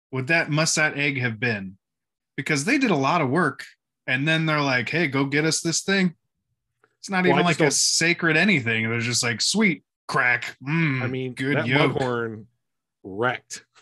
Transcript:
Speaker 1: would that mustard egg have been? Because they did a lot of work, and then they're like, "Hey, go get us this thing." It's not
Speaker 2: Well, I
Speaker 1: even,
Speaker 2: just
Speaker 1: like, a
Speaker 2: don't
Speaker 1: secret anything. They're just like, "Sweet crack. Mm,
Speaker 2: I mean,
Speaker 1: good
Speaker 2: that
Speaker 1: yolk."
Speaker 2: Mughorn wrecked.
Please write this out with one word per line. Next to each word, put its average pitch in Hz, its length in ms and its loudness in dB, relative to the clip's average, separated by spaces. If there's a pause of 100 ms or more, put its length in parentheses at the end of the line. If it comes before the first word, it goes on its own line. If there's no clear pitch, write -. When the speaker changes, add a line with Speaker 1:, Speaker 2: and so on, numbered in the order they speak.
(100)
Speaker 1:
would 131 160 -6
that 165 240 0
mustard 156 480 0
egg 143 220 -2
have 113 200 -4
been? 101 380 -4 (580)
Because 143 300 -2
they 269 100 2
did 262 140 2
a 170 60 2
lot 147 260 2
of 127 80 0
work, 151 340 0 (420)
and 139 220 0
then 160 160 2
they're 156 160 2
like, 127 300 0
"Hey, 160 160 0
go 135 180 0
get 143 220 0
us 156 160 -2
this 165 200 -2
thing." 190 340 0 (840)
It's - 100 -16
not 185 160 -2
Speaker 2:
Well, 180 80 6
I - 80 2
Speaker 1:
even, 170 80 4
Speaker 2:
just 170 120 2
Speaker 1:
like, 156 60 6
a 139 40 4
Speaker 2:
don't - 20 2
Speaker 1:
secret 165 640 0
anything. 117 540 2
They're 117 100 -2
just 120 220 -2
like, 120 180 -2
"Sweet 196 440 0 (240)
crack. 123 540 -2
Mm, 147 400 0
Speaker 2:
I 123 40 -2
mean, 131 260 -6
Speaker 1:
good 135 240 -2
Speaker 2:
that 139 100 0
Speaker 1:
yolk." 139 280 4
Speaker 2:
Mughorn 117 520 -4 (560)
wrecked. 107 600 -6 (180)